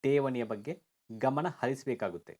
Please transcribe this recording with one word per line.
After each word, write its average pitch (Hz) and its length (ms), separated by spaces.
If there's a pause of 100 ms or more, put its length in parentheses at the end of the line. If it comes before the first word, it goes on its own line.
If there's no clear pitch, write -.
ಠೇವಣಿಯ 135 400
ಬಗ್ಗೆ 110 280 (380)
ಗಮನ 131 360 (100)
ಹರಿಸಬೇಕಾಗುತ್ತೆ. 120 840